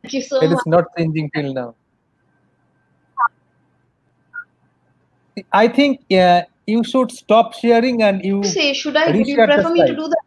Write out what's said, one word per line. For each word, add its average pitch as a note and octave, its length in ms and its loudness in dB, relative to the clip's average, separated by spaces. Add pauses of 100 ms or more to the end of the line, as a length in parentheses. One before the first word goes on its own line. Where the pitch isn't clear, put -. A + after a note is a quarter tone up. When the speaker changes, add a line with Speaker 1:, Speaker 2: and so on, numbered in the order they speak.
Speaker 1:
Thank - 120 -14
you C4 80 -4
so - 200 -4
Speaker 2:
It D#3+ 100 2
is D#3+ 140 0
Speaker 1:
much. - 0 -
Speaker 2:
not E3+ 180 2 (120)
changing D#3 380 -4
till C#3+ 180 -4
now. A#2+ 220 -8 (3750)
I A3 160 4
think, C#4 320 0 (120)
uh, F3+ 300 4 (240)
you A3+ 180 0
should B3+ 280 -2
stop A3+ 420 0
sharing A#3 480 0
and G3 220 0
you G3 200 -2
Speaker 1:
Say, C#4 300 -2
should C#4 220 -6
I, D#4+ 100 2
would G#3+ 200 0
you C#4 100 -2
Speaker 2:
reshare C4+ 100 4
the C#4+ 80 2
Speaker 1:
prefer D4+ 180 0
me F4 80 2
to D4+ 60 6
Speaker 2:
slide. - 100 -2
Speaker 1:
do D#4 120 -8
that? E4 180 -2